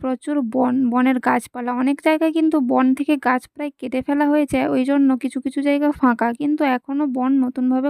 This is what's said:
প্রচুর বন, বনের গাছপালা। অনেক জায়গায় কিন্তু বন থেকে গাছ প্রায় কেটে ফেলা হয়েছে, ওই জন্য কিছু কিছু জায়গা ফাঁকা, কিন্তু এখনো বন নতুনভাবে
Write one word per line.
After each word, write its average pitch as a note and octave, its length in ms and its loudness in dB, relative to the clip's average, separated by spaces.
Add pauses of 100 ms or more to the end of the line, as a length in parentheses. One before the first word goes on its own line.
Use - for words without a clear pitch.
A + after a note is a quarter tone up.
প্রচুর C4 340 -4 (200)
বন, B3+ 180 0 (160)
বনের B3+ 280 2 (100)
গাছপালা। B3 440 -2 (100)
অনেক C#4 220 0
জায়গায় D#4 340 2
কিন্তু D#4+ 200 2 (140)
বন B3+ 140 4 (120)
থেকে D4 160 0 (140)
গাছ B3+ 140 0 (120)
প্রায় D4 240 -8
কেটে B3+ 260 -6
ফেলা C#4+ 280 0
হয়েছে, D4 260 0 (160)
ওই C4 160 2
জন্য C#4 200 4 (140)
কিছু C4+ 220 -6
কিছু C#4 220 -6
জায়গা C#4+ 220 2 (100)
ফাঁকা, A#3+ 280 2 (120)
কিন্তু D4 220 -2 (160)
এখনো C#4 260 -4 (140)
বন B3+ 140 0 (120)
নতুনভাবে B3+ 460 0